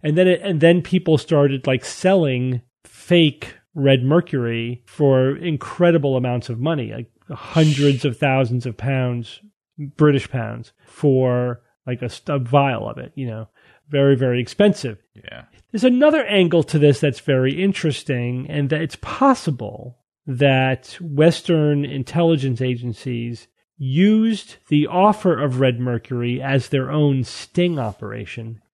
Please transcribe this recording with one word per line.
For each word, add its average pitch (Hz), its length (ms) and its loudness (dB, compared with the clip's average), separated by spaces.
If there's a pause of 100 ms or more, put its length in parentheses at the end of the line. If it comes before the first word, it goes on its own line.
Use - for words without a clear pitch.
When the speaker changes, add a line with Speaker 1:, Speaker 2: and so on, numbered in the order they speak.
Speaker 1:
And 151 160 0
then 185 100 4
it, 180 140 2
and 180 180 -2
then 170 220 6
people 175 360 0
started, 143 480 2
like, 131 180 -2
selling 127 760 0 (240)
fake - 720 0 (200)
red 135 300 2
mercury 120 840 -2
for 135 500 2
incredible 165 800 0
amounts 123 320 -2
of 117 120 -8
money, 135 320 -4
like, 113 180 -14 (200)
hundreds 143 760 2
of 123 140 -2
thousands 131 480 0
of 117 100 -10
pounds, 127 640 -4 (560)
British 147 340 4
pounds, 117 420 -8 (140)
for, 123 760 0 (240)
like, 127 160 -6
a 123 60 -6
st-, - 280 -6
a - 20 0
vial 123 500 0
of 113 100 -12
it, 123 180 -14
you 135 100 -8
know, 110 220 -10 (400)
very, 139 280 4
very 123 240 0
expensive. 131 580 0 (160)
Speaker 2:
Yeah. - 300 -20 (280)
Speaker 1:
There's 214 120 -4
another 269 400 4
angle 180 400 2
to - 140 -2
this 143 220 4
that's 139 200 -2
very 135 420 0
interesting, 131 840 -4
and 147 220 -4
that 156 120 -2
it's - 180 -8
possible 123 1000 -2 (280)
that 131 720 0
Western 151 840 2
intelligence 139 760 -2
agencies 120 880 -6 (300)
used 208 800 0 (120)
the 147 180 2
offer 185 560 2
of 131 180 -2
red 127 200 2
mercury 120 640 -4
as 135 260 0
their 131 220 -2
own 143 340 2
sting 175 540 -4
operation 113 840 -10 (140)